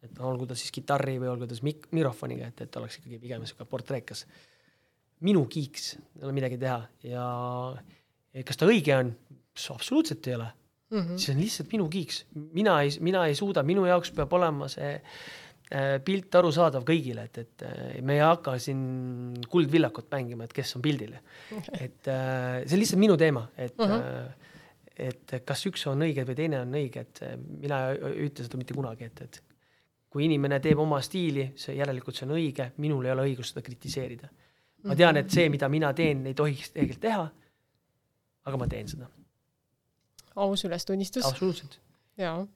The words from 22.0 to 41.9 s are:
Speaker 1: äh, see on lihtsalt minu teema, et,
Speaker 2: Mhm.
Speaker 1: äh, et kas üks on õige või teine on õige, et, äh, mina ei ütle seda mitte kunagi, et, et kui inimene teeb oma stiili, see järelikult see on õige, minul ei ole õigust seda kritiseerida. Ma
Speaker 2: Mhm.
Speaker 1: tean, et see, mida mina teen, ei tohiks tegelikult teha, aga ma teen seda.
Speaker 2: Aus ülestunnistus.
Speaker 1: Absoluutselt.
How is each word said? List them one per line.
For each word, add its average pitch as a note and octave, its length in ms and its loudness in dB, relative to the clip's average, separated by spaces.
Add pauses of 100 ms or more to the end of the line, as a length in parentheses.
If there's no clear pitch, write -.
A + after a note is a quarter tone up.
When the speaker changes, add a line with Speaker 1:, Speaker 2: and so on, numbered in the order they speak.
Speaker 1:
äh, C3 580 -2
see C#3 100 0
on G3+ 60 6
lihtsalt F3+ 180 4
minu G3+ 160 8
teema, C#3+ 300 4 (100)
et, B2 220 -8
Speaker 2:
Mhm. G3 160 4
Speaker 1:
äh, - 1120 -8
et - 280 -10 (100)
kas - 200 -4
üks - 200 -4
on C#3 160 0
õige C#3 240 0
või B2+ 100 -4
teine D3+ 240 -2
on B2 140 -6
õige, C3+ 260 -4
et, - 220 -16
äh, B2+ 160 -10
mina C#3+ 420 -6 (120)
ei C#3 360 -4
ütle C#3 160 -8
seda A#2+ 140 -8
mitte B2+ 160 -8
kunagi, A#2+ 300 -6
et, - 180 -16
et - 180 -18 (680)
kui C#3+ 160 -2
inimene C#3+ 340 4
teeb D3+ 180 4
oma D3+ 220 2
stiili, C#3 560 -2
see - 200 -10
järelikult C3+ 400 -4
see C3 120 -8
on D3 80 -2
õige, C3+ 400 -2
minul D3 300 0
ei C3 60 2
ole C3 180 2
õigust B2 240 -6
seda B2+ 80 -8
kritiseerida. B2 640 -10 (560)
Ma G3+ 80 -2
Speaker 2:
Mhm. F3+ 60 2
Speaker 1:
tean, E3+ 180 10
et C#3+ 140 0
see, E3 180 6
mida C#3+ 200 2
mina D3 260 2
teen, C#3+ 320 0
ei C3+ 80 -6
tohiks C#3+ 360 -2
tegelikult C3 300 -2
teha, G3+ 300 0 (1160)
aga C3+ 120 -4
ma B2 80 -2
teen - 220 -4
seda. D3+ 180 -12 (1300)
Speaker 2:
Aus G3 280 0
ülestunnistus. F#3+ 600 -2
Speaker 1:
Absoluutselt. C#3+ 540 -2 (400)